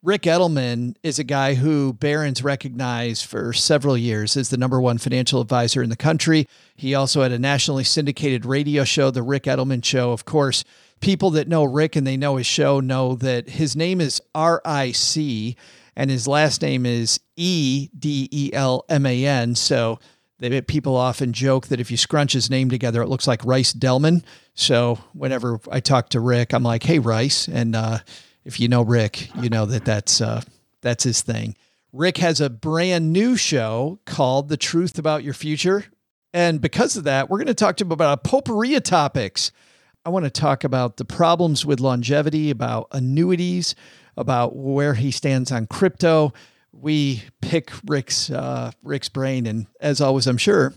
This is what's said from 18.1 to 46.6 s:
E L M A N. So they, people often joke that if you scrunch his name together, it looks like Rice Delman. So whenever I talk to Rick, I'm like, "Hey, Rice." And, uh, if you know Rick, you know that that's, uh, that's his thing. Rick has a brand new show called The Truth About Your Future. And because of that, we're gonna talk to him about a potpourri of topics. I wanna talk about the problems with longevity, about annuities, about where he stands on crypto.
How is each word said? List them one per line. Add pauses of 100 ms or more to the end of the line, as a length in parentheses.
E
L
M
A
N.
So (380)
they,
people
often
joke
that
if
you
scrunch
his
name
together,
it
looks
like
Rice
Delman. (300)
So (140)
whenever (120)
I
talk
to
Rick,
I'm
like,
"Hey,
Rice."
And,
uh, (480)
if
you
know
Rick, (120)
you
know
that
that's,
uh, (380)
that's
his
thing. (340)
Rick
has
a
brand
new
show
called
The
Truth
About
Your
Future. (480)
And
because
of
that,
we're
gonna
talk
to
him
about
a
potpourri
of
topics. (540)
I
wanna
talk
about
the
problems
with
longevity,
about
annuities, (400)
about
where
he
stands
on
crypto. (400)